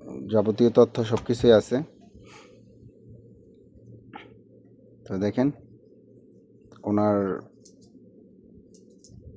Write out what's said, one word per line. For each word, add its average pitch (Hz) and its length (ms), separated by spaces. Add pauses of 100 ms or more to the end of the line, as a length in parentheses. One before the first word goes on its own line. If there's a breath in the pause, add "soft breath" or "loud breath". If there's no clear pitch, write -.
(320)
যাবতীয় 110 380
তথ্য 117 340
সব 110 140 (100)
কিছুই 120 240
আছে। 110 260 (3250 soft breath)
তো 98 100
দেখেন, 104 340 (1300)
ওনার 104 560 (2000)